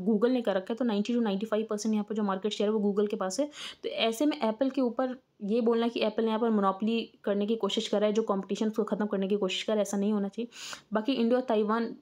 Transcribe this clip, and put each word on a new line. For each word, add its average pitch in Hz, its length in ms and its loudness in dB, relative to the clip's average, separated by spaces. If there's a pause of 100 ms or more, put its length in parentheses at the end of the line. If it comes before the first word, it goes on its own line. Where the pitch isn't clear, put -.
Google 226 260 4
ने 254 100 2
कर 202 140 0
रखा 190 180 -2
है, 226 40 -4
तो 262 80 0
नाइंटी 214 280 0
to 240 100 2
नाइंटी 196 220 0
फ़ाइव 214 240 -2
परसेंट 220 240 -2
यहाँ 208 120 0
पर 214 100 -8
जो 214 80 0
मार्केट 196 300 -2
शेयर 202 160 0
है 220 60 0
वो 202 160 2
Google 208 180 0
के 220 60 -2
पास 190 240 -2
है। 294 100 0 (340)
तो - 60 -4
ऐसे 226 360 0
में 302 140 2
एप्पल 220 300 0
के 269 120 -2
ऊपर 254 360 -2 (280)
ये 214 160 2
बोलना 233 260 2
कि 233 140 -4
एप्पल 220 240 0
यहाँ 220 140 0
पर 233 120 2
मोनोपोली 208 500 2 (220)
करने 202 220 0
की 226 120 0
कोशिश - 300 -2
कर 208 120 2
रहा 214 80 4
है, 214 60 2
जो 226 100 2
कॉम्पिटिशन 202 440 -2
उसको 214 180 0
ख़त्म 208 220 -2
करने 196 200 0
की 202 100 2
कोशिश 190 260 -2
कर 220 100 -2
रहा 214 40 2
है, 208 40 2
ऐसा 202 160 -2
नहीं 202 160 0
होना 202 140 0
चाहिए। 233 220 -8 (440)
बाकी - 200 0
इंडिया 233 260 2
और 254 60 -4
ताइवान 220 560 0